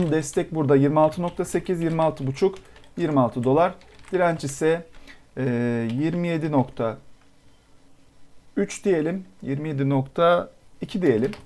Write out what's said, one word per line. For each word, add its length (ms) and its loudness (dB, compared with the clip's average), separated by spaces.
Destek 440 -2
burada 200 4
yirmi 240 4
altı 220 2
nokta 240 -4
sekiz, 360 -2
yirmi 200 0
altı 260 0
buçuk, 280 0
yirmi 220 2
altı 240 0
dolar. 300 2
Direnç 320 0
ise, 420 -2
e, 60 -4
yirmi 360 -2
yedi 240 -2
nokta 460 -2
üç 280 -4
diyelim, 400 0
yirmi 280 -6
yedi 200 -2
nokta 600 2
iki 200 -6
diyelim. 300 2